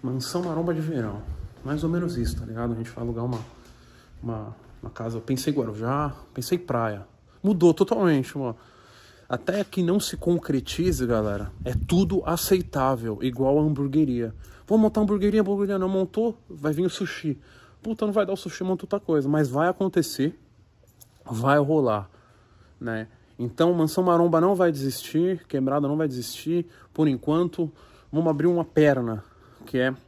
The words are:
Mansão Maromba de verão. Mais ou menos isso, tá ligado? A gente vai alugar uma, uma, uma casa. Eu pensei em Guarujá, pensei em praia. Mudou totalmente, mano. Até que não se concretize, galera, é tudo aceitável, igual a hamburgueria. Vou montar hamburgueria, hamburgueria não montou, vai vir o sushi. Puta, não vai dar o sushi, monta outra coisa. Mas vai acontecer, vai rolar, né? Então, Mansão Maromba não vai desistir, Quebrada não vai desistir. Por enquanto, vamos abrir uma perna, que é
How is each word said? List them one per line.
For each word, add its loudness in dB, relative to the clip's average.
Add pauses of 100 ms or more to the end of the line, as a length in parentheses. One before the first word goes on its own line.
Mansão -4
Maromba -2
de -2
verão. -4 (420)
Mais -4
ou 0
menos -2
isso, -2
tá -8
ligado? -4
A -4
gente -8
vai -10
alugar -4
uma, -4 (840)
uma, -8 (260)
uma -12
casa. -8
Eu -8
pensei -2
em -2
Guarujá, -2 (200)
pensei -2
em -4
praia. -4 (380)
Mudou 6
totalmente, 2
mano. -4 (720)
Até -2
que -2
não 2
se -4
concretize, 0
galera, -2 (140)
é -4 (140)
tudo 4
aceitável, 0
igual 2
a 4
hamburgueria. 0 (340)
Vou 4
montar 4
hamburgueria, 2
hamburgueria 0
não 0
montou, 0 (120)
vai -4
vir 0
o 2
sushi. -6 (420)
Puta, -4
não -2
vai 2
dar -4
o -4
sushi, -10
monta -2
outra -2
coisa. 0
Mas 2
vai 2
acontecer, -2 (840)
vai 2
rolar, 2 (680)
né? -6 (320)
Então, 2
Mansão 2
Maromba 4
não 4
vai 4
desistir, -2
Quebrada 0
não 0
vai 0
desistir. -4 (260)
Por 2
enquanto, 0 (400)
vamos 2
abrir 0
uma 2
perna, 2 (420)
que -2
é 2 (120)